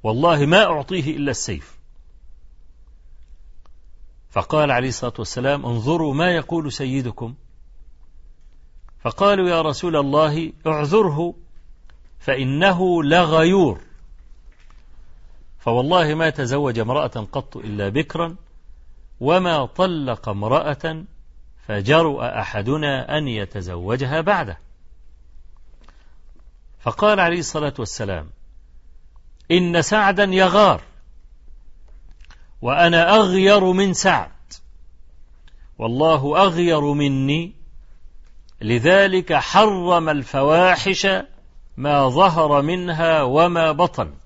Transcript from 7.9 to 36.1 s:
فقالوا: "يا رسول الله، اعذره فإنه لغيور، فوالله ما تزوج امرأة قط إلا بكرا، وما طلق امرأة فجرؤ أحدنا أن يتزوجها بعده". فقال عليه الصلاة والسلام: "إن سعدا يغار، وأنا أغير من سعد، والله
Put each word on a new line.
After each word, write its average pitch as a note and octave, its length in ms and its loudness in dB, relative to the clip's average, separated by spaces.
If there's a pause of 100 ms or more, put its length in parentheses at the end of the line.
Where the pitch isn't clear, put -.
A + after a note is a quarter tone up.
فقالوا: F#3+ 480 0
"يا E3 140 0
رسول D#3 340 -2
الله، D3+ 560 0 (140)
اعذره D#3+ 680 0 (840)
فإنه E3 840 0
لغيور، D#3+ 800 4 (1800)
فوالله D3+ 560 0
ما D#3+ 160 0
تزوج C3+ 480 -4
امرأة A#2+ 540 -4
قط - 240 -8
إلا G#2 320 -6
بكرا، D#3+ 480 -6 (840)
وما D#3+ 460 0
طلق D3+ 640 -4
امرأة D3 760 -4 (640)
فجرؤ B2+ 560 0
أحدنا B2+ 960 -4
أن D3 100 -4
يتزوجها G#2 920 -6
بعده". E3+ 380 -4 (2250)
فقال G#3 400 0
عليه E3+ 180 0
الصلاة D3+ 400 -6
والسلام: G2 520 -8 (1200)
"إن F3 320 2
سعدا G3+ 420 2
يغار، F#3 580 4 (1800)
وأنا E3+ 540 4
أغير F#3+ 560 4
من F#3+ 220 2
سعد، C3+ 360 0 (1500)
والله C#3+ 680 2